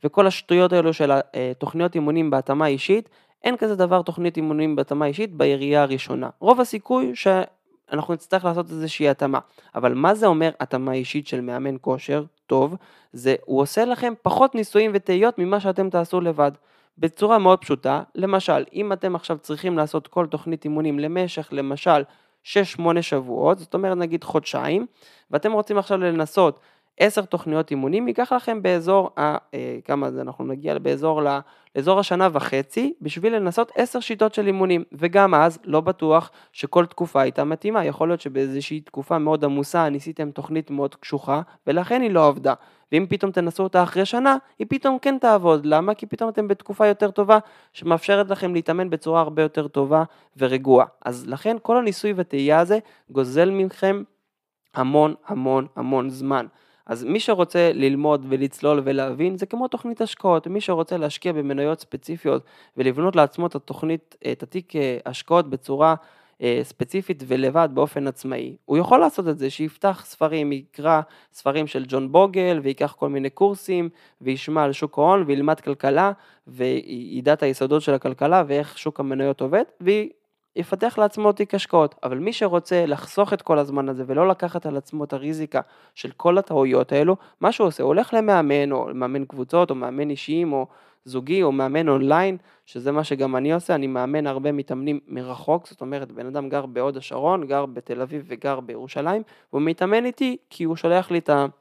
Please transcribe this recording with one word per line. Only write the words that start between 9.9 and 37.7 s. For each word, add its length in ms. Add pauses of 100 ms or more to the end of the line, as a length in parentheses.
מה 220
זה 120
אומר 320
התאמה 340
אישית 340
של 140
מאמן 400
כושר 420 (240)
טוב? 280 (380)
זה, 220 (100)
הוא 160
עושה 240
לכם 360
פחות 340
ניסויים 380
וטעיות 440
ממה 220
שאתם 300
תעשו 320
לבד. 300 (460)
בצורה 400
מאוד 220
פשוטה, 440 (120)
למשל, 480 (100)
אם 200
אתם 220
עכשיו 220
צריכים 400
לעשות 300
כל 200
תוכנית 380
אימונים 340
למשך, 520
למשל, 520 (400)
שש, 280
שמונה 300
שבועות, 580
זאת 140
אומרת, 240
נגיד 260
חודשיים, 640 (460)
ואתם 200
רוצים 260
עכשיו 200
לנסות 640 (400)
עשר 220
תוכניות 500
אימונים, 360
ייקח 260
לכם 280
באזור 560
ה-, 200 (160)
אה, 320
כמה 260
זה, 100
אנחנו 240
נגיע 340
באזור 420
ל-, 180 (360)
לאזור 240
השנה 320
וחצי, 680
בשביל 340
לנסות 400
עשר 240
שיטות 340
של 140
אימונים, 440
וגם 440
אז 280
לא 180
בטוח 500 (220)
שכל 320
תקופה 360
הייתה 220
מתאימה, 420